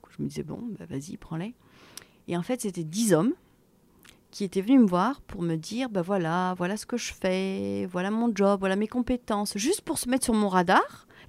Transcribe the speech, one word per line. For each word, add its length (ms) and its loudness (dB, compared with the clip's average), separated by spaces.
Donc, 140 -20
je 60 -6
me 60 -4
disais, « 160 -8
Bon, 180 -10
bah, 120 -14
vas-y, 260 -10
prends-les. » 380 -10
Et 80 -2
en 60 -2
fait, 200 -4
c'était 220 -4
dix 280 2
hommes 200 6
qui 100 -8
étaient 200 -2
venus 180 6
me 60 8
voir 360 2
pour 200 -10
me 140 0
dire, « 340 -6
Bah, 120 -2
voilà, 560 0
voilà 180 -2
ce 100 -10
que 100 -4
je 160 -6
fais, 760 -2
voilà 240 -4
mon 240 0
job, 240 4
voilà 160 0
mes 140 0
compétences », 680 -2
juste 260 0
pour 160 -6
se 100 -6
mettre 160 0
sur 100 2
mon 140 2
radar. 580 2